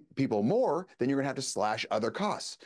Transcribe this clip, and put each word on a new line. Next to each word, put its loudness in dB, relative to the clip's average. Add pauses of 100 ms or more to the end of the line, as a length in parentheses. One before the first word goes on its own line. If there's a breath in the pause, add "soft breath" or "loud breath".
(140)
people 2
more, 2 (140 soft breath)
then 2
you're 2
gonna 0
have -4
to -6
slash -2
other 0
costs. -4